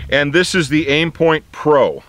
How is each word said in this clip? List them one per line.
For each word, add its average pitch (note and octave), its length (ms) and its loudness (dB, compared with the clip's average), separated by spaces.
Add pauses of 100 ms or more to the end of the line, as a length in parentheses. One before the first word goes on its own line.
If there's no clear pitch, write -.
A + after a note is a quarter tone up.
and C#3+ 240 0
this F3 220 0
is E3 140 0
the D3+ 180 0
Aimpoint D#3+ 640 0
Pro, A#2+ 580 0